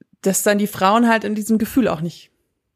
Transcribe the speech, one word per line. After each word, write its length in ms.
dass 220
dann 160
die 80
Frauen 420
halt 160
in 100
diesem 220
Gefühl 320
auch 140
nicht 280